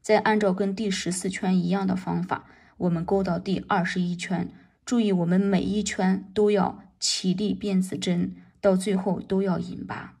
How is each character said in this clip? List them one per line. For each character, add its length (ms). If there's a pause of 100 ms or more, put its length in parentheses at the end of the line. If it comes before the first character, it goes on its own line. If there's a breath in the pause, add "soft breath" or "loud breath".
再 180
按 180
照 140
跟 240
第 160
十 220
四 160
圈 280
一 120
样 180
的 80
方 260
法， 280 (260 loud breath)
我 140
们 160
钩 180
到 160
第 200
二 260
十 160
一 160
圈。 340 (320 loud breath)
注 160
意， 140
我 120
们 140
每 220
一 200
圈 520
都 180
要 320 (160)
起 340
立 240
辫 240
子 160
针， 380 (240 loud breath)
到 160
最 220
后 240
都 200
要 160
引 280
拔。 340